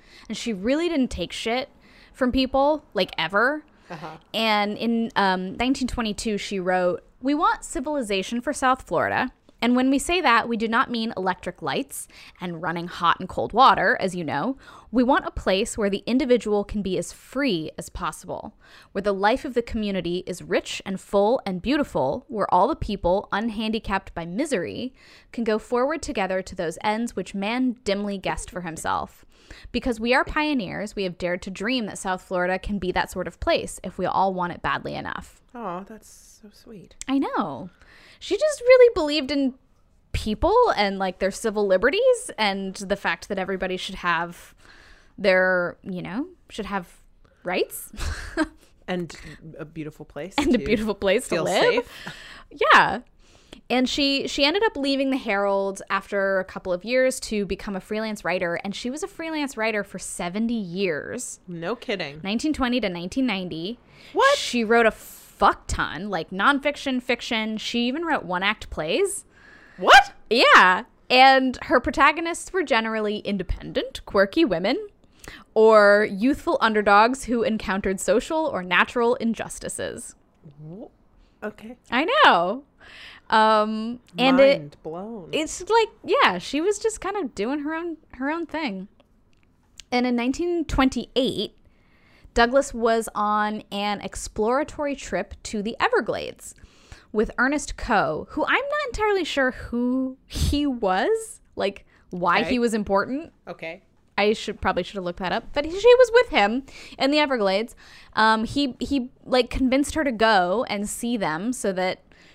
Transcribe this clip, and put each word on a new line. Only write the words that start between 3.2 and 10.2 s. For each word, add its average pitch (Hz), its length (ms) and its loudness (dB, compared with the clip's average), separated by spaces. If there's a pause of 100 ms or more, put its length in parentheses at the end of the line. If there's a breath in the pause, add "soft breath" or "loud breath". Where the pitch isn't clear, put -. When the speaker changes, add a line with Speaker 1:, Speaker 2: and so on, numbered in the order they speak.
Speaker 2:
Uh-huh. 160 280 -14 (160)
Speaker 1:
And 208 440 0
in, 226 380 -2
um, 185 400 0
nineteen 254 320 0
twenty-two, 220 500 -4
she 196 220 -6
wrote, 180 420 2 (200)
"We 269 120 0
want 415 300 0
civilization 247 760 -4
for 302 100 -4
South 262 300 0
Florida. 139 500 0 (320)
And 247 120 4
when 262 160 4
we 269 80 2
say 349 220 0